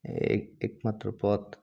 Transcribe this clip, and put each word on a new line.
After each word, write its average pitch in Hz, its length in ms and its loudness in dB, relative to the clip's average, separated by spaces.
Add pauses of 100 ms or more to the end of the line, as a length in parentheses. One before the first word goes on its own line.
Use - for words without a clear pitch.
এক-, - 600 0
একমাত্র 107 560 -4
পথ 104 420 2